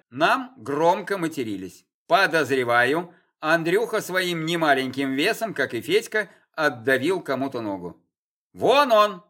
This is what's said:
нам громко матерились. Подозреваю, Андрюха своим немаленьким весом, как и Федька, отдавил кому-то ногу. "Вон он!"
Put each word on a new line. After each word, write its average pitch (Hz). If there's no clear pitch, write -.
нам 214
громко 170
матерились. 110
Подозреваю, 143
Андрюха 170
своим 175
немаленьким 135
весом, 190
как 127
и 120
Федька, 208
отдавил 135
кому-то 135
ногу. 95
"Вон 240
он!" 208